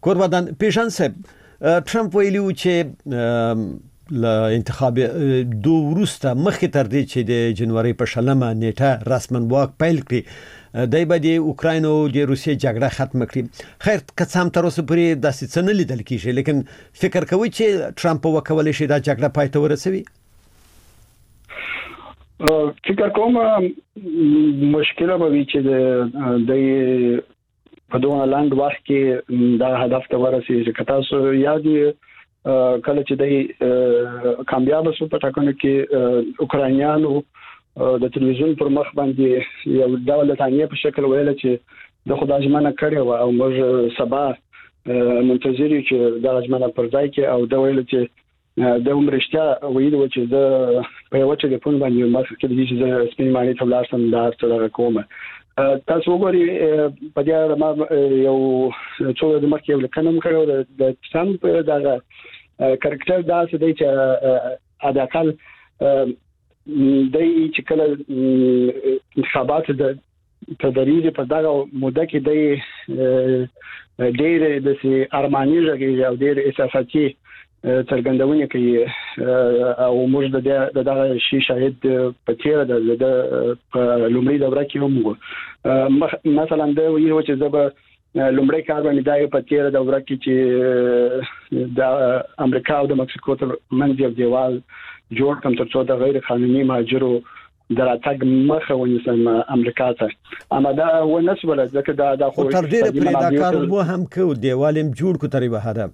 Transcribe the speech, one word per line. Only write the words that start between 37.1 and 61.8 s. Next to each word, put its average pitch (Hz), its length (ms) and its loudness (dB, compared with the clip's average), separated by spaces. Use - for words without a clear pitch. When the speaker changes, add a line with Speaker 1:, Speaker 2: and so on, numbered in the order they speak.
Speaker 2:
آه، 127 220 0
د 123 100 0
تلویزیون 131 460 0
پر 147 140 -2
مخ 143 180 0
باندې 131 480 0
یو 131 300 2
ډول 143 340 2
د 143 40 2
تانیه 139 320 0
په 147 100 -10
شکل 143 280 -2
ویله 143 300 2
چې 127 240 0
د 139 120 0
خدا 139 200 0
ژمنه 143 320 2
کړې 151 240 -2
وه 123 200 0
او 123 160 2
موږ 131 200 2
سبا، 135 300 0
آه، 123 920 -2
منتظر 127 560 2
یو 135 60 0
چې 131 140 0
دغه 127 240 2
ژمنه 127 220 0
پر 120 200 -2
ځای 139 220 0
کړي. 143 140 0
او 123 220 0
ده 131 140 0
ویل 135 240 2
چې، 123 240 -2
آه، 120 140 2
ده 123 140 0
هم 143 180 2
رښتیا 143 540 0
ویلي 139 320 2
وو 135 120 2
چې 131 120 -4
زه 139 120 4
په 135 80 -2
یوه 135 160 4
ټلیفون 143 440 0
باندې 123 240 2
مخکې 127 320 -2
له 123 80 0
دې 131 140 2
چې 123 100 0
زه 131 80 2
سپینې 131 240 0
ماڼۍ 123 220 2
ته 131 60 -2
ولاړ 123 260 2
شم، 120 200 0
دا 117 160 2
هر 120 60 2
څه - 160 -4
دغه 113 200 2
کوم. 117 300 0
آه، 139 280 2
تاسو 170 320 0
وګورئ، 185 320 2
آه، 151 380 2
په 147 80 -2
دې 156 200 2
اړه 156 160 2
ما، 156 120 2
آه، 147 420 0
یو 131 440 2
څو 135 280 -2
ورځې 147 240 2
مخکې 151 180 -4
یو 143 100 2
لیکنه 156 300 -2
هم 165 100 2
کړې 170 120 0
وه. 160 140 4
د، 135 200 0
د 131 160 2
ټرمپ 180 340 -2
دغه، 151 480 0